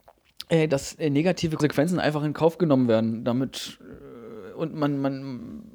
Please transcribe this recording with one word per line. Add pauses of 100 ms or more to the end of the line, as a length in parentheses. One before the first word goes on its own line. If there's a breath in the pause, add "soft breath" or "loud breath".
(480)
äh,
dass,
äh,
negative
Konsequenzen
einfach
in
Kauf
genommen
werden,
damit,
äh,
und
man,
man (120)